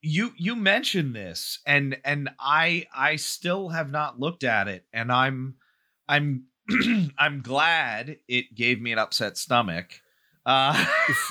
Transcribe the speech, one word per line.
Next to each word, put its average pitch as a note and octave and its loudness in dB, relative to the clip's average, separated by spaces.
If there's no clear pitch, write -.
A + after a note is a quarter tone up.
You, D#3+ 0
you, - -12
you G3 -4
mentioned G3 0
this, F#2 -10
and, C#3 2
and C#3+ -4
I, D#3+ 2
I D3 2
still F3+ -4
have D#3+ -4
not D3 -4
looked C#3 -4
at G#2 2
it, F#2 -10
and A#2 -2
I'm, C3 0
I'm, D3 0
<clears throat> G#3 2
I'm C#3+ 2
glad C3+ 0
it B2 -2
gave A#2+ 2
me A#2 -4
an A2 0
upset - -2
stomach. F#2+ 0
Uh, C3+ 4
<laughs> D5+ 0